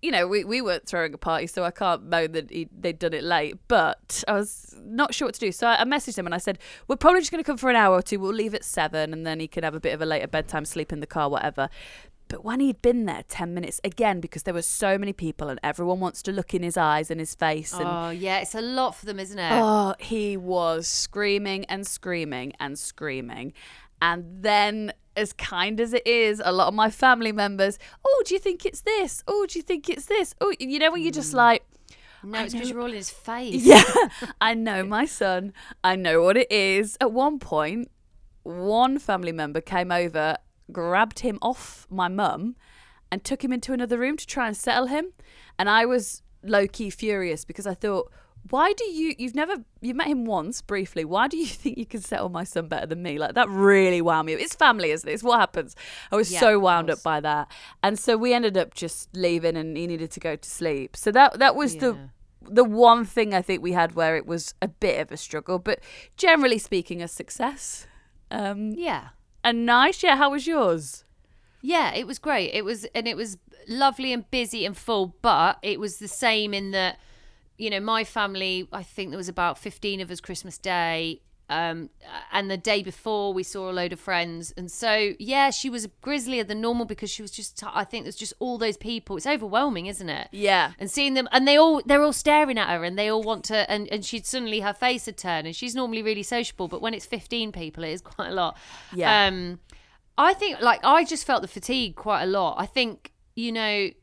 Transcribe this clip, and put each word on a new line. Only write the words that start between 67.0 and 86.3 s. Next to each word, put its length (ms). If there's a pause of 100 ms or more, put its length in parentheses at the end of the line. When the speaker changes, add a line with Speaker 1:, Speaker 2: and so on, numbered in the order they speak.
Speaker 1:
a 60
success. 800 (440)
Um, 420
Speaker 2:
Yeah. 360 (340)
Speaker 1:
and 220
nice. 380
Yeah, 140
how 160
was 140
yours? 580 (580)
Speaker 2:
Yeah, 320
it 120
was 120
great. 340
It 120
was, 200 (100)
and 140
it 80
was 220 (300)
lovely 440
and 180
busy 360
and 100
full, 460
but 400
it 180
was 180
the 100
same 440
in 200
that, 260 (580)
you 140
know, 100
my 240
family, 680
I 100
think 280
there 60
was 140
about 260
fifteen 460
of 80
us 100
Christmas 380
Day. 640 (280)
Um, 400 (420)
and 180
the 60
day 260
before 520
we 80
saw 280
a 20
load 200
of 80
friends. 560
And 140
so, 480
yeah, 320
she 180
was 180 (160)
grislier 440